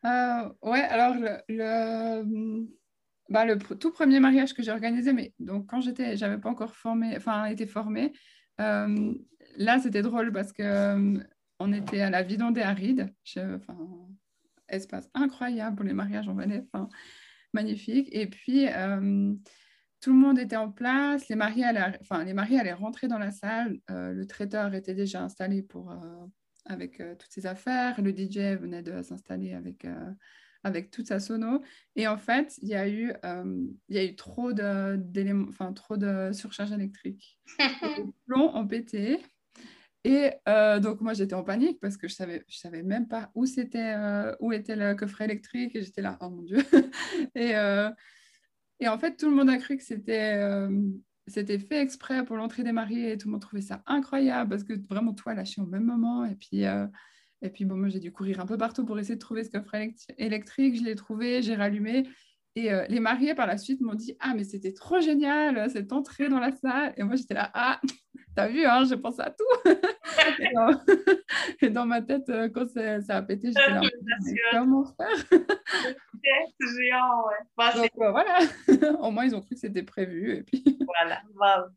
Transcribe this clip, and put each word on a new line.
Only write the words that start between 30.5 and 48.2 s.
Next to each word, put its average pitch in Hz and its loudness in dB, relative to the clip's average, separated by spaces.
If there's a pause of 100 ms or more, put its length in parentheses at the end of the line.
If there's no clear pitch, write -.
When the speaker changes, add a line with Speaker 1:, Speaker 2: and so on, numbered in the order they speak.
Speaker 1:
avec 190 -6
toute 214 -10
sa 196 -2
sono. 226 -4 (340)
Et 220 -2
en 214 -2
fait, 262 -2
il 190 -8
y 208 -4
a 196 -2
eu, 226 -4 (100)
euh, 180 -6 (240)
il 196 -6
y 196 0
a 190 2
eu 190 -4
trop - -8
de, 196 -2
d'éléments, 196 -2
enfin, 190 -10
trop 214 -10
de 196 -2
surcharge 208 -8
électrique. 196 -10
Speaker 2:
<laughs> 294 -2
Speaker 1:
Les 415 -6 (220)
plombs 269 4
ont 214 -4
pété. 226 -4 (880)
Et, 277 6 (160)
euh, 214 6
donc, 214 0
moi, 220 -2
j'étais 196 -2
en 185 -4
panique 240 0
parce 202 -6
que 170 -10
je 185 -8
savais, 170 -10
je - -18
savais 170 -12
même 220 -2
pas 226 -8
où 247 0
c'était, 233 -4
euh, 208 -2
où 226 -2
était 214 -6
le 202 0
coffret 202 -6
électrique. 240 -6
Et 220 -4
j'étais 196 -8
là, « 196 -4
Oh 180 -8
mon 175 -14
Dieu !» 185 -2
<laughs> 294 4
Et, 233 0
euh, 208 2 (880)